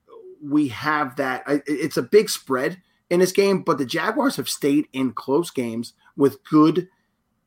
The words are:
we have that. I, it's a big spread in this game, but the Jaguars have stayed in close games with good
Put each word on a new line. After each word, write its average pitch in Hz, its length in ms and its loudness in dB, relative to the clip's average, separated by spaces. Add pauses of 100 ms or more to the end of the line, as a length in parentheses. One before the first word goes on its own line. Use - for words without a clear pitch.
(420)
we 147 260 0
have 139 480 -4
that. 131 300 -4
I, 143 200 0
it's 143 300 -4
a 160 60 0
big 202 260 4
spread 139 520 -4 (300)
in 175 100 2
this 180 100 4
game, 196 320 2
but 156 160 0
the 135 80 -2
Jaguars 220 500 -2
have 139 120 -6
stayed 143 440 0
in 131 200 -2
close 156 380 -2
games 117 420 -6 (240)
with 139 260 2
good 156 460 2 (580)